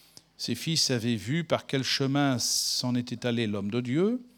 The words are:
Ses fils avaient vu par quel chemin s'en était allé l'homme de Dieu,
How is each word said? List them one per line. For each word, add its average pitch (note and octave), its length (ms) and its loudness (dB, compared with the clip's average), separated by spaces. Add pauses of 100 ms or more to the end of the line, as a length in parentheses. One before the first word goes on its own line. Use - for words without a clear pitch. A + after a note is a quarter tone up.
(380)
Ses - 180 -4
fils - 340 0
avaient A#2+ 280 0
vu C3 260 -2
par B2+ 240 0
quel C3+ 160 0
chemin C3+ 560 2
s'en - 560 0
était B2 320 -4
allé A#2 200 0
l'homme G#2 220 -2
de B2 120 0
Dieu, F#3 420 0 (140)